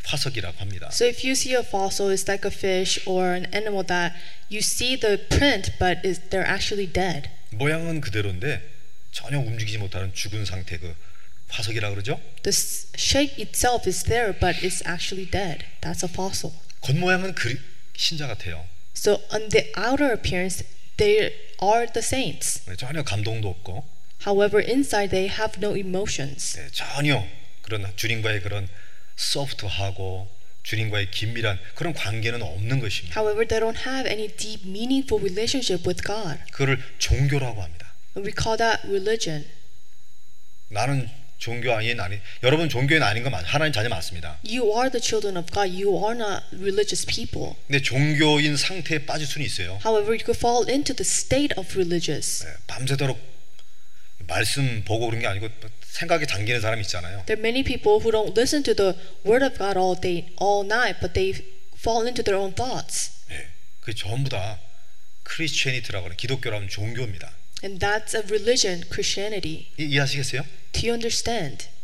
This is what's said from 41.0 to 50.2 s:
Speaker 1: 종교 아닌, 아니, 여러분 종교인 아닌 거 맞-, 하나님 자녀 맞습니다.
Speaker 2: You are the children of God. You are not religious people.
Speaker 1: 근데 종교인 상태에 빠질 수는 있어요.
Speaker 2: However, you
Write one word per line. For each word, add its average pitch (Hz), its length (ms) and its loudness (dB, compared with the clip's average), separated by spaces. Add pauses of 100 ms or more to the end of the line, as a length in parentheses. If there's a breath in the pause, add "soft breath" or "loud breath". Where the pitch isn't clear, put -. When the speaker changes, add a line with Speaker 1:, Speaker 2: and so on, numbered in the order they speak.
Speaker 1:
종교 120 360 0
아닌, 113 260 0
아니, 98 200 -2 (240 loud breath)
여러분 151 260 4
종교인 139 340 4
아닌 110 200 2
거 135 60 0
맞-, - 160 -2
하나님 147 280 2
자녀 110 160 2
맞습니다. 82 560 -4
Speaker 2:
You 233 280 2
are 254 160 4
the 240 120 0
children 202 360 0
of 165 140 -4
God. 202 180 2
You 190 280 2
are 214 180 0
not 214 380 -2
religious 190 520 0
people. - 500 -2 (120)
Speaker 1:
근데 139 140 2
종교인 147 760 4
상태에 160 480 -2
빠질 151 220 -2
수는 143 180 -4
있어요. 95 380 -4
Speaker 2:
However, 220 300 2
you 214 100 0